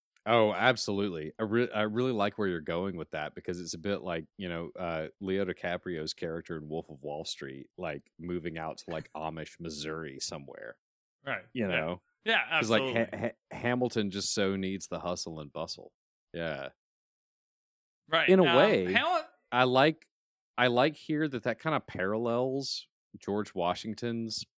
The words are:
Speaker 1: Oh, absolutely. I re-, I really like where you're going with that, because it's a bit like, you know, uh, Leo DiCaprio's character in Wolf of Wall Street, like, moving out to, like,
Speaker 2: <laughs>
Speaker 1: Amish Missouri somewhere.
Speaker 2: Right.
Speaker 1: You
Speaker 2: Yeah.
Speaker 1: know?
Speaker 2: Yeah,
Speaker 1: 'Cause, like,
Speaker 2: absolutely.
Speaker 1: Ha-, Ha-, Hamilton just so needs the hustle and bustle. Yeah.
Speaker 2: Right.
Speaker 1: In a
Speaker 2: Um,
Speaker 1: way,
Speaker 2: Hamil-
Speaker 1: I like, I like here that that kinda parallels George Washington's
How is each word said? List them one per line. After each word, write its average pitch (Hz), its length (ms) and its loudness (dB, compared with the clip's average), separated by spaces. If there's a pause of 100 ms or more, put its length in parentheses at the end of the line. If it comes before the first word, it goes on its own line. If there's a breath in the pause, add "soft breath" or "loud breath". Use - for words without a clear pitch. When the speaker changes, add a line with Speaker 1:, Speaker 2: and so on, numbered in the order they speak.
(280)
Speaker 1:
Oh, 110 260 6
absolutely. 98 840 0
I 110 40 0
re-, 113 280 2
I 107 120 0
really 120 280 0
like 104 260 0
where 104 100 0
you're 87 140 0
going 87 360 -2
with 78 140 -10
that, 76 240 -6
because 87 240 -6
it's 85 160 -8
a 85 40 -12
bit 98 220 -4
like, 82 240 -4 (120)
you 92 120 -8
know, 85 280 -6
uh, 82 300 -4 (120)
Leo 95 260 -2
DiCaprio's 87 680 -6
character 82 420 -6
in 76 100 -10
Wolf 78 220 -6
of 69 140 -18
Wall 73 220 -8
Street, 67 520 -12
like, 78 400 -8
moving 85 400 -6
out 80 220 -8
to, - 120 -12
like, 80 200 -8
Speaker 2:
<laughs> - 40 -16
Speaker 1:
Amish 80 440 -8
Missouri 78 600 -8
somewhere. 69 580 -10 (480)
Speaker 2:
Right. 110 280 -6
Speaker 1:
You 113 140 -2
Speaker 2:
Yeah. - 0 -
Speaker 1:
know? 87 340 -2 (220)
Speaker 2:
Yeah, 208 180 0 (180)
Speaker 1:
'Cause, 113 100 0
like, 113 140 4
Speaker 2:
absolutely. 131 100 -2
Speaker 1:
Ha-, 113 240 -2 (340)
Ha-, - 60 -10
Hamilton 120 540 0
just 98 220 -4
so 98 220 2
needs 95 320 -4
the 85 140 -6
hustle 85 400 -6
and 71 120 -14
bustle. - 400 -8 (400)
Yeah. 76 360 -4 (1400)
Speaker 2:
Right. 160 240 6
Speaker 1:
In 190 80 10
a 175 60 10
Speaker 2:
Um, 170 100 8
Speaker 1:
way, 151 380 6
Speaker 2:
Hamil- 311 320 4 (260)
Speaker 1:
I 123 120 6
like, 131 440 4 (500)
I 123 100 6
like 131 280 4
here 156 320 -2
that 131 160 -4
that 113 160 -2
kinda 151 220 0
parallels 120 1040 -2 (300)
George 104 360 -2
Washington's 110 920 -2 (120)